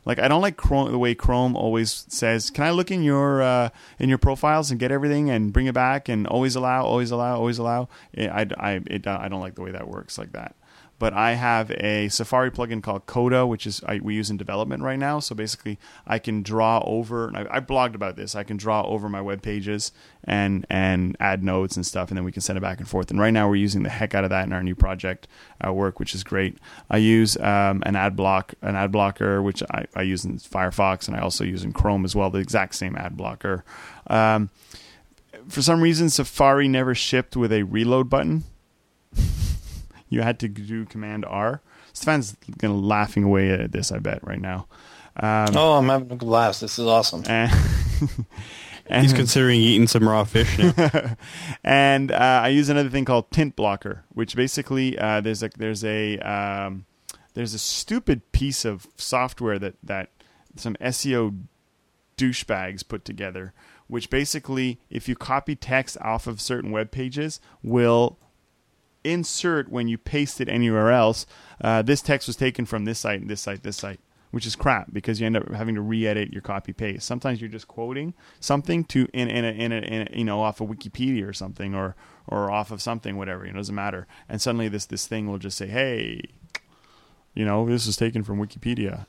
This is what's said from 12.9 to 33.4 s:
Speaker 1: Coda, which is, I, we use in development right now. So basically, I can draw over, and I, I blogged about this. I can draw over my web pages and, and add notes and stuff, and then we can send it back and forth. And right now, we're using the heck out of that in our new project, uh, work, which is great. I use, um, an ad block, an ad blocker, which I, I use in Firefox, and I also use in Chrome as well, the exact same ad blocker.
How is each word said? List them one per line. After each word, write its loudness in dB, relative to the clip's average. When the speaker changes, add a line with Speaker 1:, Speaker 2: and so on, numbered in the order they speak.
Speaker 1:
Coda, 2
which -4
is, -8
I, -4
we -4
use -2
in -4
development -6
right -4
now. -2
So -6
basically, -8
I -2
can -2
draw 4
over, -2
and -8
I, -8
I 0
blogged 0
about -6
this. -10
I -6
can -8
draw 0
over -4
my -6
web -6
pages -4
and, 0
and 2
add 0
notes 0
and -4
stuff, -6
and -6
then -4
we -4
can -8
send -4
it -4
back -6
and -10
forth. -2
And 0
right 6
now, 4
we're 4
using 2
the 0
heck -4
out 2
of 0
that 0
in -4
our -2
new -2
project, 0
uh, -2
work, 0
which -6
is -6
great. -2
I 2
use, 6
um, 2
an 0
ad 0
block, 0
an -2
ad 0
blocker, 2
which -2
I, -4
I -2
use -2
in -4
Firefox, -2
and -6
I -4
also -2
use -4
in -4
Chrome 4
as -2
well, 2
the 0
exact 0
same -6
ad -8
blocker. -4